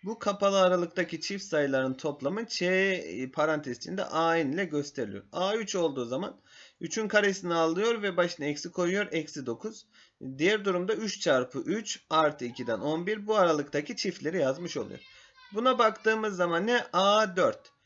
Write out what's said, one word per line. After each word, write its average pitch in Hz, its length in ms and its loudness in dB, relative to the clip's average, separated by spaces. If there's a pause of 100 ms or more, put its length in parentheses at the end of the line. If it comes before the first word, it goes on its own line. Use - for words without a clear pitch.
Bu 214 160 -8
kapalı 196 420 2
aralıktaki 175 600 2
çift 196 240 -8
sayıların 135 480 2
toplamı 151 540 -4
Ç, - 140 -4
e, 180 720 0
parantez 147 440 0
içinde 190 280 -6
A 165 280 2
N 151 200 2
ile 190 120 -2
gösteriliyor. 139 680 -6
A 190 240 0
üç 214 200 -4
olduğu 143 300 0
zaman 139 360 -6 (380)
üçün 208 280 -4
karesini 196 460 2
alıyor 180 480 2
ve 190 160 -2
başına 175 280 0
eksi 147 260 -4
koyuyor. 185 400 0
Eksi 151 340 -6
dokuz. 131 400 -8 (520)
Diğer 196 280 2
durumda 185 280 0
üç 214 280 -6
çarpı 135 380 2
üç 214 400 -4 (100)
artı 151 360 2
ikiden 117 340 -4
on 156 280 -2
bir. 208 200 -4
Bu 214 80 0
aralıktaki 151 600 2
çiftleri 175 420 -4
yazmış 151 400 -2
oluyor. 98 220 -8 (540)
Buna 233 260 2
baktığımız 220 560 2
zaman 175 320 2
ne? 240 160 4 (100)
A 202 420 4
dört. 156 400 0 (100)